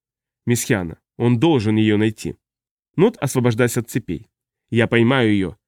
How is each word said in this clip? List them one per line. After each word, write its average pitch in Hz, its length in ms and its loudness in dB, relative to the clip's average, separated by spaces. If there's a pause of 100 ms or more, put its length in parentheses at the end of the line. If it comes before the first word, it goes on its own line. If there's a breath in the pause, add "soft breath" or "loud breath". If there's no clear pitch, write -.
(460)
Мисхиана. 107 540 -2 (180)
Он 120 220 0
должен 110 380 2
её 110 200 2
найти. 107 380 -2 (600)
Нод, 220 220 2
освобождаясь 123 600 -2
от 117 120 -8
цепей. - 400 -8 (400)
Я 113 180 0
поймаю 117 440 2
её. 95 260 -2 (100)